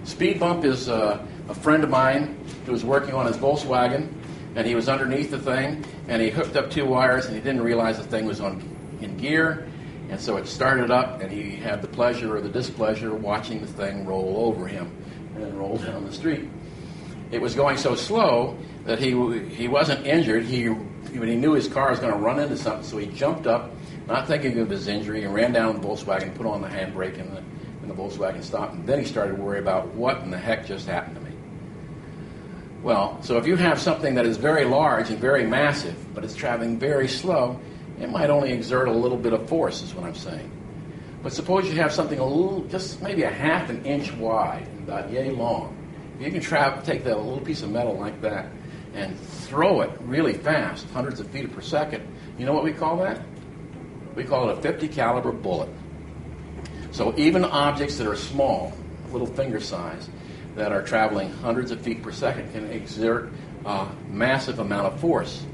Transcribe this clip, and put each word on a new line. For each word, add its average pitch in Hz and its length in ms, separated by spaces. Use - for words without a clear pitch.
Speed 170 340
bump 170 260
is, 127 240
uh, 107 360
a - 60
friend 151 280
of 151 60
mine 131 480
who 127 60
was 113 120
working 139 300
on 127 120
his 110 100
Volkswagen, 135 720
and 117 100
he 117 80
was 117 140
underneath 135 420
the 139 80
thing, 135 460
and 117 120
he 113 80
hooked 156 280
up 135 140
two 147 140
wires, 127 420
and 117 80
he 107 60
didn't 127 220
realize 113 340
the - 80
thing 110 220
was 104 140
on, 95 220
in 98 160
gear, 156 500
and 98 120
so 107 160
it 95 100
started 131 440
up, 123 300
and 95 120
he 104 240
had 101 260
the 98 60
pleasure 120 480
or 101 40
the 101 80
displeasure 110 680
of 107 80
watching 107 380
the 104 60
thing 98 400
roll 95 320
over 104 280
him 85 240
and 110 100
then 101 120
roll - 220
down - 260
the 98 80
street. - 360
It 117 100
was 117 140
going 139 200
so 127 200
slow 143 600
that 113 160
he, 131 100
he 110 180
wasn't 143 400
injured. 127 380
He 120 280
but 117 140
he 117 80
knew 143 160
his 120 160
car 135 220
was 120 80
gonna 113 180
run 113 220
into 143 180
something, - 280
so 110 140
he 104 80
jumped 143 400
up, - 240
not 123 200
thinking 135 320
of 110 100
his 98 200
injury, 104 360
and 98 100
ran 117 180
down 113 280
the 95 60
Volkswagen, 95 480
put 117 120
on 104 160
the 98 60
handbrake, 95 500
and 92 140
the, 95 100
and 104 80
the 95 40
Volkswagen 95 480
stopped. 104 320
And 85 120
then 135 120
he 131 60
started 101 320
to 98 60
worry 101 160
about 92 360
what 123 280
in 92 80
the 90 80
heck 107 280
just 98 200
happened 87 300
to - 60
me. - 80
Well, 104 400
so 120 160
if 117 80
you 180 100
have 170 240
something 151 340
that 123 120
is 113 100
very 147 280
large 123 460
and 107 80
very 127 260
massive, 131 520
but - 80
it's 113 120
traveling 117 440
very 135 300
slow, 131 500
it 127 100
might 156 200
only 139 220
exert 123 360
a 117 40
little 123 240
bit 113 160
of 110 160
force, 143 340
is - 120
what 90 100
I'm 85 100
saying. - 380
But 131 100
suppose 180 340
you 160 140
have 151 120
something 151 280
a 131 40
little, 175 440
just - 340
maybe - 220
a - 60
half 156 400
an 117 140
inch 143 280
wide 113 560
and - 180
about - 240
yay 135 200
long. 117 460
You 143 100
can 175 100
tra-, 143 440
take 147 200
that 117 120
little 113 240
piece - 220
of 104 80
metal 113 260
like 101 240
that 107 260
and 190 240
throw 151 600
it - 100
really 127 320
fast, 147 560
hundreds 127 280
of 104 100
feet 131 240
per 98 80
second. 147 460
You 123 80
know 139 60
what 147 100
we 156 100
call 160 260
that? 202 220
We 123 80
call 127 260
it 98 100
a - 40
fifty 151 240
caliber 123 460
bullet. 95 380
So 113 240
even 165 280
objects 143 540
that 120 80
are 104 100
small, 135 560
little 120 160
finger 117 340
size, 85 480
that 104 180
are 98 100
traveling 104 480
hundreds 120 400
of 113 120
feet 117 200
per 107 100
second 113 400
can 107 180
exert 113 600
a 98 200
massive 127 500
amount 101 280
of - 140
force. 143 540